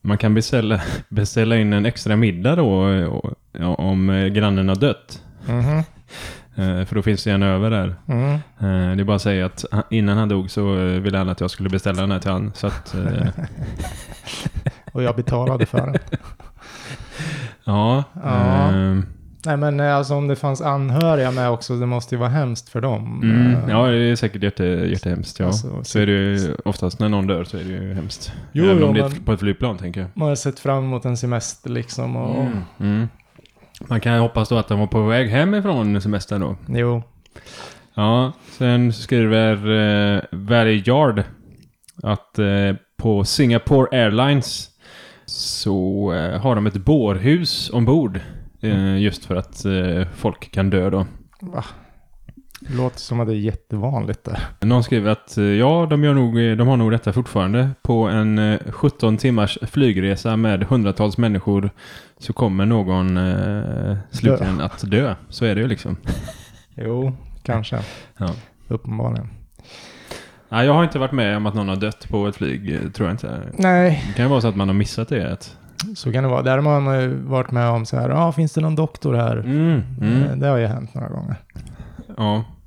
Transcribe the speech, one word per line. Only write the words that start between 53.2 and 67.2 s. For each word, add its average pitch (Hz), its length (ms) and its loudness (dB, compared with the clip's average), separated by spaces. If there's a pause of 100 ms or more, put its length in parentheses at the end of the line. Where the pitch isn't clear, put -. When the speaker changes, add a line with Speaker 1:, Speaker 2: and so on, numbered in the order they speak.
Speaker 2:
att 113 60 -2
det 113 60 -2
är 107 40 0
jättevanligt 104 880 -4
där. - 140 -6 (220)
Speaker 1:
Någon 120 240 4
skriver 110 260 2
att, - 280 -4
eh, 104 60 4
ja, 131 460 4
de 147 140 4
gör 143 100 4
nog, 117 260 2
eh, 113 160 2
de 120 120 4
har 131 80 4
nog 113 140 4
detta 110 220 0
fortfarande. 117 580 0 (120)
På 113 260 2
en, 107 300 2
eh, 107 200 2 (120)
sjutton 113 460 0
timmars 113 460 0
flygresa 110 720 0
med 104 280 2
hundratals 107 540 0
människor 101 520 0 (480)
så - 140 -8
kommer 98 340 0
någon, 92 500 2
eh, 95 800 -2 (140)
slutligen 113 480 2
Speaker 2:
Dö. 71 60 -2
Speaker 1:
att - 260 -8
dö. 113 240 0 (140)
Så - 160 -6
är 107 100 0
det 104 60 0
ju, 123 60 0
liksom. - 300 -4 (800)
Speaker 2:
Jo, 123 420 -4 (260)